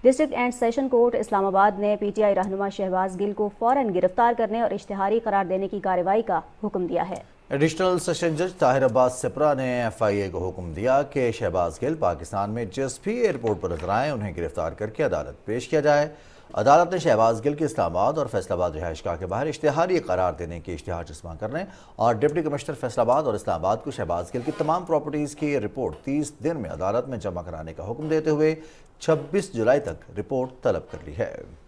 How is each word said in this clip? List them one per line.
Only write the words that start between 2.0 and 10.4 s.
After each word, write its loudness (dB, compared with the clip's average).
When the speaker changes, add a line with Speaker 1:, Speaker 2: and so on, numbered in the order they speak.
Speaker 1:
रहनुमा 0
शहबाज -2
गिल -2
को -2
फौरन 2
गिरफ्तार 4
करने 0
और 0
इश्तिहारी 0
करार 0
देने 0
की -6
कार्रवाई 2
का 0
हुक्म -2
दिया 0
है। -10
Speaker 2:
Additional 2
session 0
judge -2
Tahir 4
Abbas 4
Sipra 0
ने 0
एफ़आईए 0
को -6
हुक्म -6